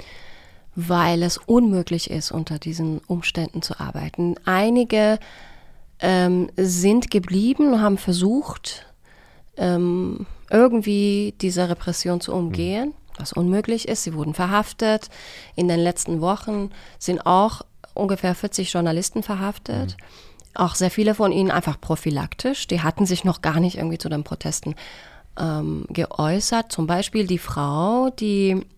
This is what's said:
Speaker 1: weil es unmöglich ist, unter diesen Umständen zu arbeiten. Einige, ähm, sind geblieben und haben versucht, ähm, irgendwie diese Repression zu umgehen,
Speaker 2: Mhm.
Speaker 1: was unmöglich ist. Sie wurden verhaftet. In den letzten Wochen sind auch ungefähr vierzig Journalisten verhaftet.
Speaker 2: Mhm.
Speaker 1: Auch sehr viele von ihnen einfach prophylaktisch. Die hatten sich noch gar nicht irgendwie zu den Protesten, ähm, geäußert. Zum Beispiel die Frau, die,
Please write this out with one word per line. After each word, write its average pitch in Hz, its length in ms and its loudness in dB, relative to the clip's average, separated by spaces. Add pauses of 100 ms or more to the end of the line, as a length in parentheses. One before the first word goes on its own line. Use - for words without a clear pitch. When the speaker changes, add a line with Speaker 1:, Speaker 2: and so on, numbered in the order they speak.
(760)
Speaker 1:
weil 170 480 2
es 170 140 -2
unmöglich 196 760 2
ist, - 200 -6
unter 160 280 -6
diesen 160 480 -4
Umständen - 540 -4
zu - 180 -6
arbeiten. 151 560 -2 (100)
Einige, 220 720 4 (800)
ähm, 180 560 2
sind 190 540 2
geblieben 214 640 2
und 220 80 4
haben 202 160 4
versucht, 190 880 -2 (720)
ähm, 180 720 0 (240)
irgendwie 208 920 4
diese 180 280 2
Repression 175 520 -2
zu - 120 -6
umgehen, 180 560 -2
Speaker 2:
Mhm. 302 40 -10 (240)
Speaker 1:
was - 160 -10
unmöglich 202 540 0
ist. - 160 -2
Sie 165 100 -6
wurden 151 220 -4
verhaftet. 208 760 0 (460)
In 180 120 2
den 170 120 4
letzten 170 420 0
Wochen 202 480 -2 (300)
sind - 260 -2
auch 190 360 4 (340)
ungefähr 190 400 0
vierzig 196 360 -4
Journalisten 170 520 0
verhaftet. 196 760 -4
Speaker 2:
Mhm. - 60 -20 (480)
Speaker 1:
Auch 180 220 0
sehr 185 160 2
viele 214 240 2
von 202 160 4
ihnen 190 200 2
einfach - 300 -2
prophylaktisch. 156 840 -4
Die 175 140 0
hatten 165 260 0
sich 180 160 -2
noch 180 180 0
gar 156 180 0
nicht 180 180 2
irgendwie 165 200 -4
zu 165 120 -6
den 151 140 -4
Protesten, 151 520 -6 (640)
ähm, 156 500 -4
geäußert. 196 800 0
Zum 165 160 -2
Beispiel 196 400 0
die 180 120 0
Frau, 175 720 0
die, 196 500 2 (160)